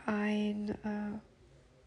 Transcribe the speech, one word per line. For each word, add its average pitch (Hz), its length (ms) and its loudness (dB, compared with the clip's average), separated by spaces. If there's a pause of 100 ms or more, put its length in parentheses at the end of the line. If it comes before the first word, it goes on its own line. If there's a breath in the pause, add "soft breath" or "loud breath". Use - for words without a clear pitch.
ein, 208 640 2
äh, 208 480 -2 (680)